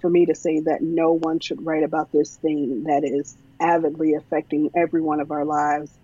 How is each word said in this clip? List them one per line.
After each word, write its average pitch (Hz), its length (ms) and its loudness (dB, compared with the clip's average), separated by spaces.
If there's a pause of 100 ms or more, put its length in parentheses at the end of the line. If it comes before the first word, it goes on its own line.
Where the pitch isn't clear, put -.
for 175 80 0
me 175 180 6
to 156 80 2
say 160 260 -2
that 156 200 0
no 165 320 2
one 165 260 0
should - 260 -8
write 156 180 0
about 156 280 -2
this 147 260 0
thing 147 460 -2
that 151 200 0
is 143 320 -4 (260)
avidly 156 540 2
affecting 151 600 -2
every 170 260 2
one 151 200 0
of 156 100 -8
our 147 140 -4
lives 147 440 -2 (140)